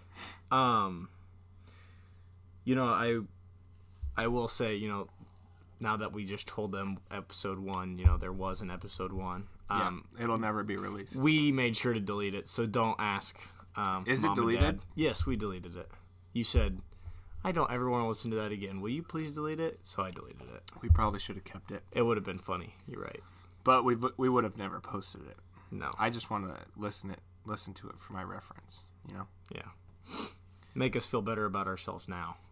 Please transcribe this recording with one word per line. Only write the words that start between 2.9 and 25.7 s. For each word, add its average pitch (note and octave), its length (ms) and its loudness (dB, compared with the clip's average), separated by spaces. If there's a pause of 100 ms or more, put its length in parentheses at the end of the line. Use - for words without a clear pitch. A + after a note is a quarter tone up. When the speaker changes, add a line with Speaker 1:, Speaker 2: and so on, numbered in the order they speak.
Speaker 1:
I A2+ 120 0
will A#2+ 200 2
say, A2 280 0
you G#2+ 140 -2
know, G2+ 180 -2 (720)
now A2 180 2
that G#2 160 -4
we G#2 120 -6
just G2 220 -6
told G#2+ 240 -4
them G2 280 -2 (100)
episode F#2+ 500 -6
one, F#2 380 -4
you F#2 80 -4
know, F#2 120 10
there F2+ 140 -4
was F#2 300 -4
an F#2+ 100 -6
episode F2+ 420 -6
one. F#2+ 340 -4 (220)
Speaker 2:
Yeah, G2 180 0
Speaker 1:
Um, F2+ 180 -6 (140)
Speaker 2:
it'll A#2 180 0
never G#2+ 260 0
be G#2 140 -2
released. G2+ 380 -8
Speaker 1:
we D3 360 6
made B2+ 240 2
sure A#2+ 180 2
to A2 60 0
delete G2+ 360 0
it, G2 120 -6
so - 180 0
don't A2 340 2
ask, G2+ 400 -2 (360)
um, F#2+ 320 0
Speaker 2:
Is B2+ 160 4
it - 40 4
Speaker 1:
Mom G2+ 100 2
and A#2 100 4
Speaker 2:
deleted? - 320 4
Speaker 1:
Dad. - 60 -12 (100)
Yes, D3+ 300 2
we C3 120 2
deleted F#2 400 -6
it. E2+ 120 -10 (440)
You A#2 100 2
said, G#2+ 360 4 (640)
"I F#3 100 0
don't D#3+ 180 4
ever B2 180 0
wanna A#2+ 180 4
listen A2+ 240 -2
to A2 60 0
that G#2+ 140 -2
again. G2 300 -4
Will G#2 80 -2
you D3 120 -2
please D#3 320 -6
delete D3+ 280 -2
it?" E3 200 -2
So - 220 -6
I F#2 80 -4
deleted - 420 -14
it. - 100 -14 (180)
Speaker 2:
We A#2 80 -2
probably G#2 320 8
should G2 140 -6
have G2 100 -10
kept - 260 -12
it. G2+ 200 -8
Speaker 1:
It B2 120 4
would A#2 140 6
have G2 80 0
been F#2 140 -4
funny. F2+ 360 -6 (100)
You're A#2 160 -10
right. - 200 -10 (420)
Speaker 2:
But B2+ 220 8
we, B2 100 8 (220)
we C3 100 4
would B2 160 6
have G#2 140 -2
never F#2 240 -4
posted - 400 -8
it. D2 160 -16 (340)